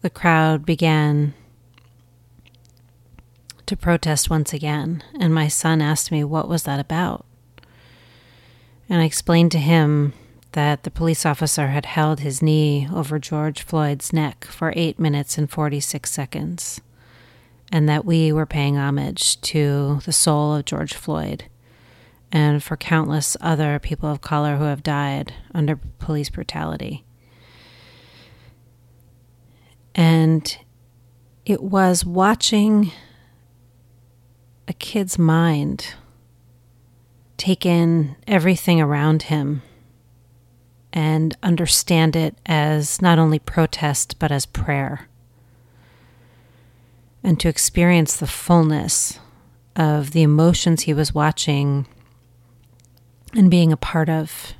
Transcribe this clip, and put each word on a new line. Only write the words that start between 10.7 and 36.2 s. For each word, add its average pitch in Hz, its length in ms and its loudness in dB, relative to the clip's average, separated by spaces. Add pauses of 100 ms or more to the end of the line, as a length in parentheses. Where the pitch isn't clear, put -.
the - 80 -8
police 165 380 -2
officer 147 400 -2
had 135 180 -2
held 156 360 -2
his 143 200 -4
knee 151 500 2
over 156 280 -4
George 151 420 -6
Floyd's 147 500 -2
neck 151 340 -4
for - 300 -6
eight 160 220 -2
minutes 147 400 -2
and 151 100 -2
forty-six 147 600 -4
seconds, 151 720 -8 (880)
and 151 160 2
that 151 180 0
we 160 260 2
were 156 160 0
paying 143 280 -2
homage 139 680 -2
to 143 640 -2
the 175 60 -6
soul 151 440 2
of 143 100 -4
George 147 300 -6
Floyd - 480 -6 (880)
and 147 320 2
for - 120 -8
countless 156 640 -2
other 151 380 -2
people 151 320 -6
of 147 120 -6
color 147 360 -2
who 147 60 -2
have 147 180 -4
died 143 540 -4 (180)
under 151 260 0 (200)
police 147 320 -6
brutality. - 720 -10 (3000)
And 160 640 2 (880)
it 208 160 -2
was 190 420 2
watching 208 880 2 (1800)
a 175 60 -10
kid's - 440 -4
mind 160 800 2 (1400)